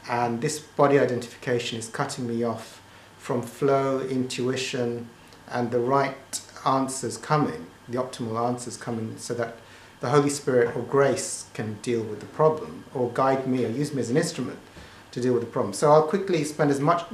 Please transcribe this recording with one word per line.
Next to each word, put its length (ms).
and 320
this 180
body 400
identification 800
is 100
cutting 380
me 160
off 380
from 240
flow, 580
intuition, 1080
and 220
the 80
right 600
answers 500
coming, 500
the 100
optimal 500
answers 280
coming, 400
so 180
that 220
the 100
Holy 200
Spirit 460
or 60
grace 720
can 280
deal 200
with 160
the 80
problem, 680
or 180
guide 360
me, 180
or 40
use 260
me 60
as 100
an 60
instrument 420
to 80
deal 140
with 80
the 60
problem. 240
So 200
I'll 160
quickly 340
spend 300
as 80
much, 340